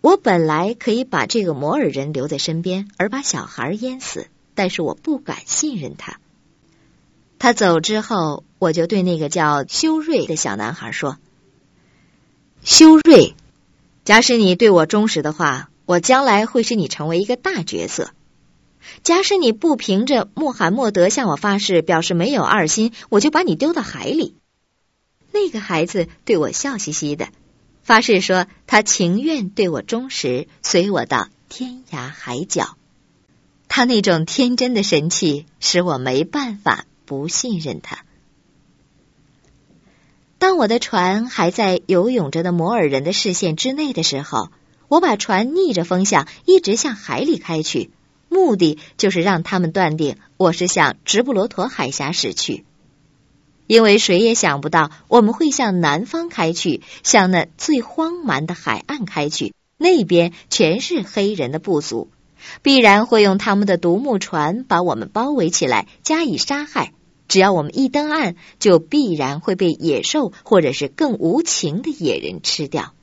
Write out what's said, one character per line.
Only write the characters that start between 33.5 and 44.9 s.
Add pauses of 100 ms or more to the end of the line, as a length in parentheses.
他
那
种
天
真
的
神
气， (160)
使
我
没
办
法 (200)
不
信
任
他。 (2250)
当
我
的
船
还
在
游
泳
着
的
摩
尔
人
的
视
线
之
内
的
时
候， (400)
我